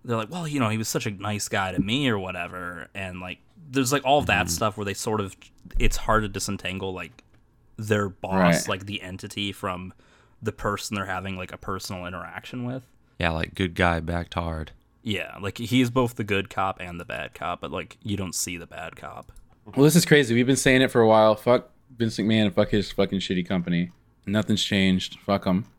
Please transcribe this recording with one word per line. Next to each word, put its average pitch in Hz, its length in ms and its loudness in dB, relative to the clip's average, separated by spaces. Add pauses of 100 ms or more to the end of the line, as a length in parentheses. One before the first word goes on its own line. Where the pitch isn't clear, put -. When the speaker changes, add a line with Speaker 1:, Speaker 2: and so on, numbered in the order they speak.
Speaker 1:
they're 117 100 -2
like, 110 140 -4
"Well, 170 180 -6
you 147 120 -2
know, 113 100 2
he 110 80 0
was 110 100 -4
such 143 160 -2
a 113 60 -2
nice 101 380 -6
guy 95 240 0
to 92 100 -2
me," 127 260 0
or 107 100 0
whatever, 90 760 -8
and, 92 260 -10
like, 90 200 -12 (280)
there's, 127 240 0
like, 139 120 0
all 143 180 4
that 101 240 2
Speaker 2:
Mm-hmm. 87 80 -4
Speaker 1:
stuff 104 220 0
where 107 80 -6
they 98 100 -4
sort 107 260 -2
of, 98 140 -6 (460)
it's - 160 4
hard 110 260 2
to 104 60 -4
disentangle, 95 680 -6
like, 87 300 -14 (520)
their 104 320 2
boss, 92 540 2
Speaker 3:
Right. - 60 -6
Speaker 1:
like, 101 180 -4
the 104 160 -8
entity 98 480 -6
from 92 420 -8 (480)
the 107 120 -4
person 104 420 -4
they're 98 120 -4
having, 92 300 -6
like, 92 160 -10
a - 60 -12
personal 95 480 -8
interaction 90 580 -10
with. 131 200 -8 (340)
Speaker 2:
Yeah, 85 120 2
like, 82 260 -4
good 90 180 0
guy 85 240 2
backed 85 360 -6
hard. 82 360 -6 (320)
Speaker 1:
Yeah, 87 380 -6
like, 98 180 -6
he 117 220 2
is 123 100 4
both 120 240 2
the 117 80 -6
good 98 280 -2
cop 95 300 -2
and 87 200 -10
the 85 40 -10
bad - 300 -10
cop, 87 260 -6
but, 69 120 -10
like, 85 320 -8
you 104 120 -4
don't 92 200 -6
see 87 200 -6
the 82 120 -12
bad 82 260 -14
cop. - 380 -16 (420)
Speaker 3:
Well, 135 80 4
this 156 140 8
is 170 80 6
crazy. 139 320 6
We've 123 100 4
been 135 80 4
saying 131 280 6
it 127 100 2
for 123 80 4
a 110 80 8
while. 110 260 8
Fuck 120 340 2 (280)
Vince 113 220 0
McMahon 110 280 4
and 92 80 0
fuck 104 160 4
his 101 220 0
fucking 98 260 0
shitty 90 300 -2
company. 87 420 0 (360)
Nothing's 104 360 0
changed. 95 640 0
Fuck 98 180 0
him. 95 200 0 (140)